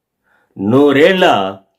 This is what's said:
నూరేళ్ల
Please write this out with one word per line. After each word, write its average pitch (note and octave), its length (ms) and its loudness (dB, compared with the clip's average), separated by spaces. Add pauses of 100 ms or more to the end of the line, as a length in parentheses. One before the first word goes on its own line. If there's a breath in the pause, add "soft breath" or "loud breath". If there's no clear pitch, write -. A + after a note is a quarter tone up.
(560)
నూరేళ్ల C#3+ 680 0 (520)